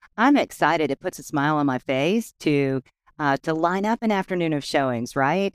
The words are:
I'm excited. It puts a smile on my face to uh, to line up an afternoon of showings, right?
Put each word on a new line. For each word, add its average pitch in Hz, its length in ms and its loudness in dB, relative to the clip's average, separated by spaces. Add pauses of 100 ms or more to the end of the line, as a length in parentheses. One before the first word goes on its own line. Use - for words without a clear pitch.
(180)
I'm 269 200 4
excited. 156 540 0
It 135 80 -4
puts - 200 -8
a 147 40 -16
smile 151 340 0
on 147 80 2
my 127 140 0
face 160 600 -2
to 139 400 0 (400)
uh, 139 220 2
to 165 100 -2
line 175 320 0
up 226 160 0
an 220 100 0
afternoon 180 400 -2
of 143 140 -2
showings, 127 500 -2
right? 160 400 0